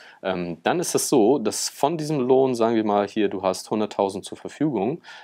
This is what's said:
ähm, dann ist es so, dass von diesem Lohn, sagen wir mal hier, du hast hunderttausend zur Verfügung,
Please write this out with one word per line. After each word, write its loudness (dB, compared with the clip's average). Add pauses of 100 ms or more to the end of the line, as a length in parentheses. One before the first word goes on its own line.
(220)
ähm, -4
dann 2
ist -2
es 0
so, 6
dass -4
von 0
diesem -2
Lohn, 4
sagen 2
wir 2
mal 2
hier, 0
du -8
hast -2
hunderttausend -2
zur -16
Verfügung, -4 (240)